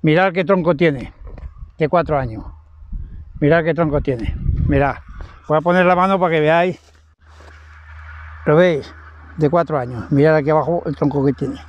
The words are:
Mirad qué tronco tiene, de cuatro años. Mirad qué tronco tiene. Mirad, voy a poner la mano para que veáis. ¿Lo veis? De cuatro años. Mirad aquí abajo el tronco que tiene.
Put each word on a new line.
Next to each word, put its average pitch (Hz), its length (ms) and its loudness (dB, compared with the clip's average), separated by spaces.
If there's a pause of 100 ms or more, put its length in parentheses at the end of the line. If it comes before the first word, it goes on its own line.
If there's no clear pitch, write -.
Mirad 175 280 2
qué 175 140 -2
tronco 175 300 2
tiene, 143 380 0 (680)
de 160 100 0
cuatro 160 300 0
años. 113 260 -8 (920)
Mirad 160 240 4
qué 165 100 0
tronco 147 280 0
tiene. 123 340 -4 (320)
Mirad, 139 300 0 (500)
voy 156 100 2
a 156 40 0
poner 175 260 2
la 180 80 6
mano 190 240 2
para 170 160 0
que 156 60 2
veáis. 170 520 0 (1500)
¿Lo 151 120 4
veis? 170 360 2 (440)
De 151 120 2
cuatro 156 300 0
años. 123 320 -8
Mirad 151 240 4
aquí 151 160 0
abajo 156 340 0
el 147 100 -6
tronco 139 300 0
que 139 80 2
tiene. 143 340 -6